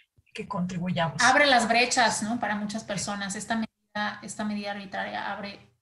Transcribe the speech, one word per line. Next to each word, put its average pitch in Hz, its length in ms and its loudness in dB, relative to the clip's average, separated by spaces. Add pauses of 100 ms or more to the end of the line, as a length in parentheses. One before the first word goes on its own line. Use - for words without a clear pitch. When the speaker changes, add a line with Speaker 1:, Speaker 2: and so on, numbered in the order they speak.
(340)
Speaker 1:
que 214 140 -10
contribuyamos. 180 760 -2
Speaker 2:
Abre 277 260 8
las 240 200 6
brechas, 233 560 4
¿no? 226 160 -2
Para 208 160 -2
muchas 208 300 -6
personas. 202 500 -6
Esta 214 200 -4
medida, 208 640 -6
esta 214 240 -8
medida 208 260 -4
arbitraria 202 600 -6
abre 202 500 -10